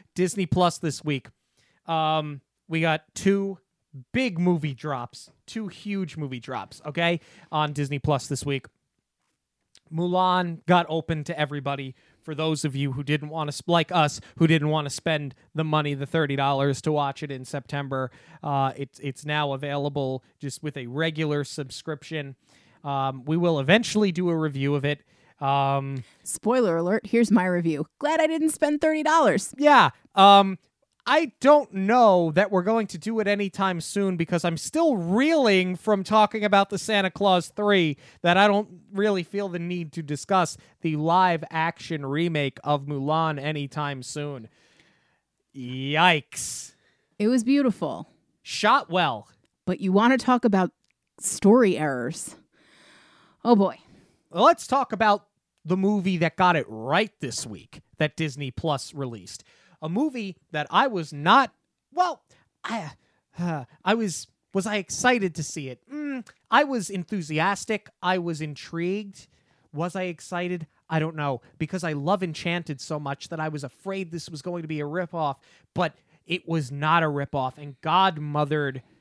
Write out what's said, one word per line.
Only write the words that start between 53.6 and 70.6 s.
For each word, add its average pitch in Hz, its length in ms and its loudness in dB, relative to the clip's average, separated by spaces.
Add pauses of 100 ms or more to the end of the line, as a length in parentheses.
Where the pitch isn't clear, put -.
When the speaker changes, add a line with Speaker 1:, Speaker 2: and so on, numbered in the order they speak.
Speaker 1:
Let's 247 360 2
talk 269 260 -2
about 208 340 0 (380)
the 165 120 -2
movie 190 420 0
that 160 180 0
got 180 200 4
it 139 120 -2
right 135 520 -2
this - 260 -8
week - 340 -16 (180)
that 151 180 -2
Disney 143 340 -6
Plus 147 440 -4
released. 117 500 -10 (380)
A 156 60 -8
movie 220 480 -4 (160)
that 151 180 -4
I 214 160 4
was 180 260 -4
not, 185 400 4 (400)
well, 339 300 -2 (420)
I, 208 280 -8 (460)
uh, 165 260 -4 (200)
I 202 100 2
was, 220 320 -4 (280)
was 190 120 0
I 214 100 -4
excited 202 580 0
to 165 80 -8
see 143 260 -10
it? 127 120 -14 (120)
Mm, 285 340 -8 (240)
I 269 140 6
was 254 260 -4
enthusiastic. 185 1000 -4 (140)
I 185 160 0
was 170 220 -6
intrigued. 175 880 -8 (460)
Was 165 240 -6
I 185 80 -4
excited? 175 640 -6 (220)